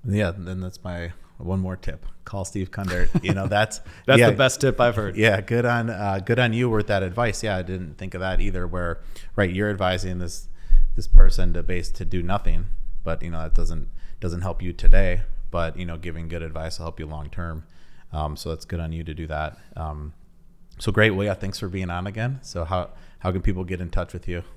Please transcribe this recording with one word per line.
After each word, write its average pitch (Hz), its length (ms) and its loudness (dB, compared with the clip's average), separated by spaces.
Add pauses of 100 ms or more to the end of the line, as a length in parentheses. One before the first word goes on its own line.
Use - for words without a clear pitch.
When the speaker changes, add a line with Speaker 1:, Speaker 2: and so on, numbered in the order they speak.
Speaker 1:
Yeah, 101 240 0
then 92 300 -10
that's 90 220 -12
my 87 280 -10 (260)
one 95 220 -4
more 92 160 -6
tip. - 300 -10 (180)
Call 98 220 -10
Steve 95 260 -8
Kundert. 90 500 2
You 95 120 -2
know, 95 140 -4
that's 104 340 0 (120)
Speaker 2:
<laughs> - 120 -16
That's 127 140 6
Speaker 1:
yeah. 117 100 6
Speaker 2:
the 104 80 0
best 131 240 0
tip 131 180 0
I've 120 160 2
heard. 101 220 -4
Speaker 1:
Yeah, 107 240 2
good 117 240 -2
on, 117 240 -2
uh, 98 360 -4
good 120 140 0
on 120 140 0
you 123 160 -2
with 104 180 0
that 98 160 0
advice. 104 400 -4
Yeah, 101 140 -2
I 92 40 -4
didn't 90 360 -10
think 92 160 -12
of 90 80 -8
that 92 180 0
either, 92 260 0
where, 85 360 -6 (340)
right, 92 180 0
you're 104 160 -2
advising 92 500 -2
this, - 280 -8 (480)
this - 120 0
person 90 460 10
to 85 100 0
base, 87 280 0
to - 140 -4
do 90 180 0
nothing, 90 420 2 (380)
but, 82 180 -2
you 82 80 -4
know, 82 140 -4
that 80 120 4
doesn't, 80 340 2 (300)
doesn't 87 220 -6
help 92 200 -4
you 90 120 -4
today, 90 480 8 (300)
but, 82 260 -2
you 92 80 -8
know, 85 120 -8
giving 82 300 -10
good 82 140 -8
advice 80 380 -8
will 80 60 -10
help 82 140 -10
you 78 60 -10
long 76 240 -12
term. 82 360 -8 (460)
Um, 78 240 -6
so - 140 -10
that's 80 160 -10
good 85 140 -8
on 80 120 -8
you 82 120 -8
to 80 100 -10
do 80 140 -10
that. 76 300 -8 (180)
Um, 76 380 -10 (680)
so 107 120 -4
great. 107 200 2
Well, 98 140 -2
yeah, 101 80 -2
thanks 98 260 -8
for 104 80 -10
being 92 220 -8
on 87 180 -8
again. 117 340 -8
So 85 220 -10
how, 90 280 -4 (280)
how 92 120 -2
can 92 100 -4
people 90 220 -2
get 90 180 -8
in 85 80 -10
touch 90 240 -4
with 90 140 -10
you? 87 160 -6 (140)